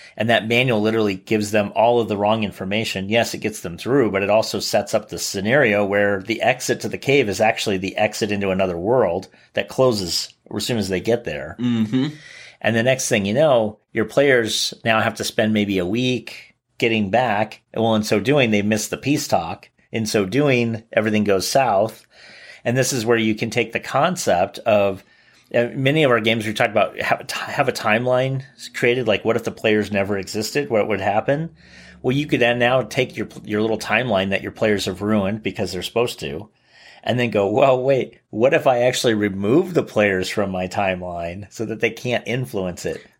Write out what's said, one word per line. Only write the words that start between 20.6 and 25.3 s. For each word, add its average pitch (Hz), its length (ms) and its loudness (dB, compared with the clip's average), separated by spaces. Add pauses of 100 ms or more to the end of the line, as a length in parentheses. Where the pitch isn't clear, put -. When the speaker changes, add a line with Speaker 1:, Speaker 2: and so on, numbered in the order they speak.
Speaker 1:
everything 107 320 2
goes 95 220 2
south. - 600 0 (560)
And 120 140 0
this 131 160 2
is 117 120 -2
where 117 120 4
you 110 180 2
can 117 140 -4
take 117 240 0
the 98 80 -4
concept 139 800 0
of, 101 440 2 (500)